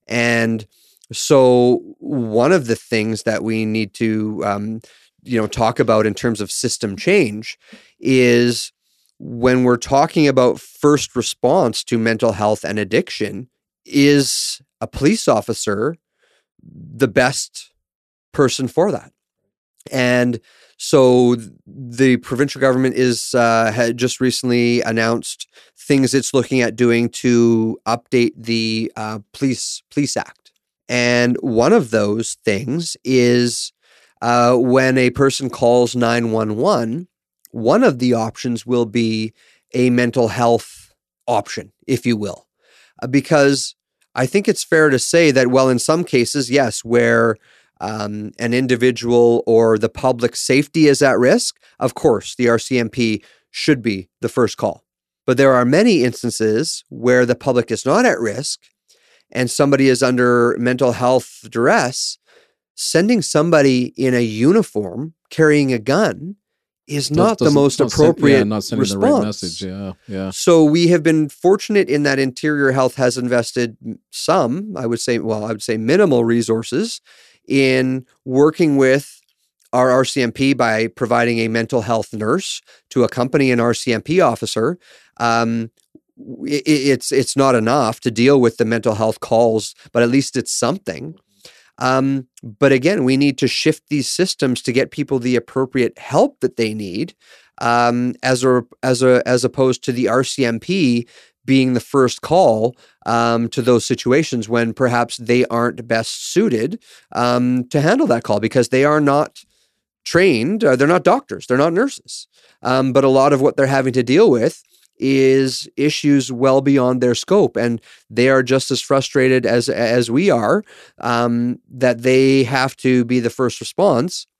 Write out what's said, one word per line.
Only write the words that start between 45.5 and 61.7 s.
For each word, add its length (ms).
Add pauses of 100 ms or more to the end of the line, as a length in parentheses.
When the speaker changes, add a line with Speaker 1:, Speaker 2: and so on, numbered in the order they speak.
Speaker 1:
in 80
some 260
cases, 460
yes, 340
where, 540 (420)
um, 600
an 140
individual 920
or 320
the 120
public's 500
safety 480
is 140
at 160
risk, 420 (200)
of 140
course, 420
the 140
R 100
C 200
M 100
P 340 (280)
should 300
be 280 (120)
the 80
first 280
call. 260 (420)
But 120
there 160
are 120
many 380
instances 880
where 360
the 100
public 360
is 140
not 200
at 140
risk 420 (680)
and 180
somebody 400
is 120
under 560
mental 360
health 560
duress. 680 (580)